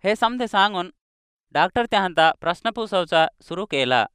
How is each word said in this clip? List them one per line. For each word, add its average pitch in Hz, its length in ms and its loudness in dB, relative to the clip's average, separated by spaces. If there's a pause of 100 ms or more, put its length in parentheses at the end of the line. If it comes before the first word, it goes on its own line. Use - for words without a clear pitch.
हे 208 120 0
समदे 240 300 -2
सांगून 196 440 0 (600)
डॉक्टर 185 340 0
त्याहांता 175 540 2
प्रश्न 175 300 -4
पुसवचा 180 560 0 (160)
सुरू 175 240 -8
केला. 127 480 2